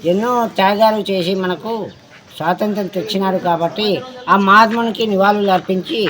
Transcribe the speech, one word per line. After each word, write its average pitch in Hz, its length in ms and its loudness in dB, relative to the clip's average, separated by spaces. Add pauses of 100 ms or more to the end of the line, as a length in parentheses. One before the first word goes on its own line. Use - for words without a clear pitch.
ఎన్నో 202 280 0 (240)
త్యాగాలు 208 540 2
చేసి 185 240 0
మనకు 190 380 -4 (640)
స్వాతంత్రం 190 500 -2
తెచ్చినారు. 190 520 -2
కాబట్టి 170 480 -2 (420)
ఆ 185 80 6 (120)
మహాత్మునికి 226 580 4
నివాళులు 202 440 2
అర్పించి 185 600 -2